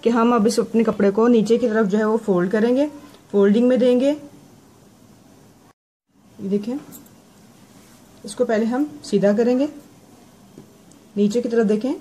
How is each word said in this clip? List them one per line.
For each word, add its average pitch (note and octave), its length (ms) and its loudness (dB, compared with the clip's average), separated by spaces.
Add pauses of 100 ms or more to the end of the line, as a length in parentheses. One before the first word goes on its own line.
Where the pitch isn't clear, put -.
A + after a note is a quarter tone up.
कि A3+ 80 0
हम A#3+ 240 2
अब G#3+ 120 2
इस A#3 140 0
अपने A3+ 240 0
कपड़े G#3 260 0
को A3 180 2
नीचे A3+ 300 2
की A#3+ 100 0
तरफ A3 180 0
जो G3 120 -2
है A3 60 0
वो G#3+ 120 0
fold F#3 340 -2
करेंगे, A#3+ 360 0 (460)
Folding G3+ 360 4
में B3+ 100 2
देंगे। B3 320 2
ये D4 80 -4 (2250)
देखें, G#3 300 -4 (1500)
इसको A#3 200 -4
पहले A3+ 220 -2
हम C4 220 -2 (160)
सीधा G3+ 280 0
करेंगे, B3 360 0 (1500)
नीचे G#3 240 0
की A#3+ 80 -6
तरफ A3+ 180 0
देखें। G#3+ 340 -2